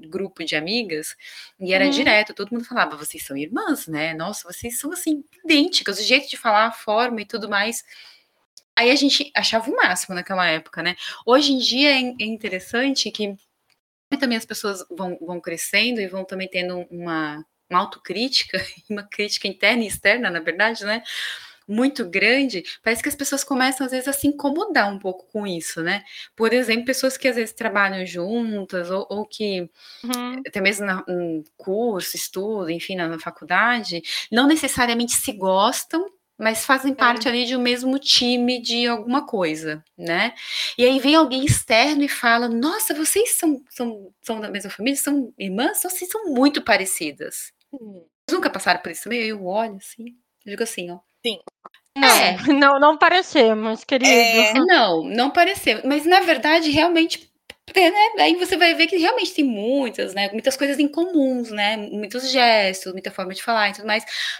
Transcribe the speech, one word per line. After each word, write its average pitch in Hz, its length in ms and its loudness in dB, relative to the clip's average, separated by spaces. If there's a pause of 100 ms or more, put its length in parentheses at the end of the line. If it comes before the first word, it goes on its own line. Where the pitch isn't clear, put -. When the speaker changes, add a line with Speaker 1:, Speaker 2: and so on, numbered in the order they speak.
Speaker 1:
grupo 185 340 -8
de 156 120 -4
amigas, 165 600 -4 (440)
e 185 140 -4
era 190 120 4
Speaker 2:
Uhum. 285 60 2
Speaker 1:
direto, 226 420 2
todo 202 180 -8
mundo 240 140 -6
falava: 175 300 -2
"Vocês 151 300 -12
são 139 120 -10
irmãs, 262 500 -4
né? 160 260 -4
Nossa, 175 380 -10
vocês 240 280 -10
são, 294 120 -8
assim, 311 320 -4 (200)
idênticas, 302 560 2
o 214 40 -4
jeito 262 260 0
de 262 80 -10
falar, 220 300 2
a 233 40 -4
forma 226 500 -2
e 208 40 -12
tudo 202 240 -8
mais." 208 340 -2 (920)
Aí 240 140 4
a 277 60 6
gente 277 400 2
achava 226 340 0
o 392 60 -2
máximo 185 400 0
naquela 180 320 -2
época, 160 340 -4
né? 175 140 -2 (300)
Hoje 277 280 6
em 262 60 2
dia 254 320 2
é 269 80 2
in-, 247 200 -4
é 214 60 -6
interessante 220 840 -4
que 202 240 -6 (840)
também 240 180 0
as 226 80 -10
pessoas 196 440 -8
vão, 180 320 -8
vão 175 180 -10
crescendo 208 600 -2
e 190 60 -6
vão 190 180 -8
também 190 240 -8
tendo 180 300 -6 (120)
uma, 160 540 -6 (240)
uma 180 100 2
autocrítica 202 800 -4
<laughs> - 320 -10
e 214 40 -8
uma 202 100 -8
crítica 208 440 -6
interna 220 360 0
e 202 40 -6
externa, 214 420 0
na 170 100 -4
verdade, 202 460 -2
né? 220 180 -4 (640)
Muito 254 420 0
grande, 208 540 2 (200)
parece 226 180 0
que - 60 -4
as 285 80 -6
pessoas 277 280 -2
começam, 262 420 0
às 247 60 -4
vezes, 254 160 -4
a 277 60 0
se 285 140 0
incomodar 285 640 0
um 196 80 -8
pouco 185 320 -8
com 208 160 -6
isso, 170 340 -6
né? 190 220 -2 (320)
Por 226 160 2
exemplo, 240 340 2
pessoas 262 320 0
que 269 100 0
às 247 100 0
vezes 220 160 -4
trabalham 196 520 -2
juntas 190 840 -4
ou, 190 180 -4
ou 208 160 -6
que 190 440 -6 (340)
Speaker 2:
Uhum. 247 420 -6
Speaker 1:
até - 140 -6
mesmo 202 260 0
na, 190 220 -4
em 170 360 -4 (120)
curso, 202 600 -4
estudo, 196 540 -6
enfim, 170 240 -8
na, 175 120 -4
na 165 120 -8
faculdade, 180 800 -2 (300)
não 247 160 4
necessariamente 247 680 2
se - 180 -2
gostam, 208 760 0 (320)
mas 220 280 -2
fazem 269 260 2
Speaker 2:
É. 269 40 -2
Speaker 1:
parte 240 340 2
ali 240 160 2
de 247 100 -2
um 247 60 0
mesmo 247 380 0
time 247 600 2
de 233 280 -2
alguma 240 400 -2
coisa, 156 560 -2 (140)
né? 175 360 -2 (440)
E 240 60 2
aí 262 160 6
vem 277 160 6
alguém 269 300 4
externo 285 580 4
e 277 60 0
fala: 240 400 2
"Nossa, 311 460 -2
vocês 392 400 0
são, 294 340 0
são, 214 420 -8 (120)
são 220 180 -6
da 208 80 -8
mesma 196 220 -8
família? 269 280 -2
São 277 380 0
irmãs? 214 460 -2
Nossa, 359 80 -6
vocês 359 180 -8
são 440 240 -6
muito 262 300 4
parecidas." - 880 -2 (180)
Speaker 3:
Hum. 214 320 -16 (240)
Speaker 1:
Vocês 320 100 -4
nunca 330 120 0
passaram 185 320 0
por 180 100 -8
isso - 120 -12
também? 233 180 -4
Eu 214 240 -4
olho 208 320 -4
assim, 233 400 -18 (280)
eu 202 60 -12
digo 202 120 -4
assim, 185 260 -8
ó. 180 100 -14 (240)
Speaker 3:
Sim. 220 160 -4 (560)
Speaker 2:
Não, 269 220 6
Speaker 1:
É. 185 180 4
Speaker 2:
<laughs> 269 240 4
não, 277 200 6
não 302 180 6
parecemos, 226 880 4
querido. 262 260 2
Speaker 3:
É. 226 440 6 (120)
Speaker 1:
Não, 214 380 6
não 233 260 0
parecemos. 339 560 2
Mas, 294 200 0
na 370 160 6
verdade, 311 500 2
realmente, 330 580 2 (460)
né? 349 160 8 (320)
Aí 311 120 6
você 359 220 0
vai 330 160 6
ver 320 140 2
que 370 100 0
realmente 392 360 0
tem 302 120 0
muitas, 214 680 -2
né? 196 180 0
Muitas 226 260 0
coisas 277 220 0
em 285 80 4
comuns, 277 640 0
né? 208 260 0
Muitos 214 540 -6
gestos, 214 640 4
muita 190 180 -8
forma 190 220 -8
de - 100 -12
falar 214 260 2
e 196 40 -8
tudo 202 140 -12
mais. 220 160 0 (360)